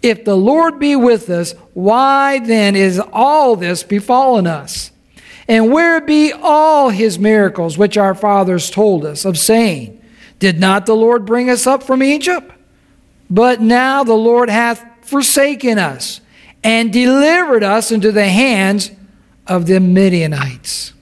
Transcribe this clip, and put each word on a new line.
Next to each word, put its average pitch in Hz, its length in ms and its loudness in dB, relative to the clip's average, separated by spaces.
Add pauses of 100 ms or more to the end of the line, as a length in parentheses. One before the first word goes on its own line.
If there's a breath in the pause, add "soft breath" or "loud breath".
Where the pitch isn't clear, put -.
if 233 200 0
the 202 140 0
Lord 294 400 2
be 285 180 0
with 240 320 2
us, 170 280 -6 (180 loud breath)
why 269 640 0
then 220 380 0
is 190 260 0 (100)
all 269 440 2
this 175 260 -6
befallen 240 640 0
us? 151 460 -8 (560 loud breath)
And 226 240 2
where 330 280 2
be 302 320 0
all 302 580 2
his 208 280 -2
miracles 185 640 0
which 202 180 0
our 196 160 0
fathers 190 560 -2
told 196 360 0
us 147 200 -8
of, 180 140 -4
saying, 190 580 -2 (400 loud breath)
Did 185 220 0
not 190 260 0
the 220 100 2
Lord 226 300 2
bring 240 240 -2
us 247 160 0
up 262 160 0
from 262 220 -2
Egypt? 302 480 -2 (800 soft breath)
But 233 300 2
now 254 440 2
the 226 100 0
Lord 233 380 2
hath 233 340 -2 (160)
forsaken 269 800 -2
us 143 420 -8 (420 soft breath)
and 226 300 0
delivered 277 680 2
us 208 280 -2
into 214 200 0
the 202 180 0
hands 202 640 0 (560 soft breath)
of 180 180 -2
the 185 140 2
Midianites. 170 1200 -2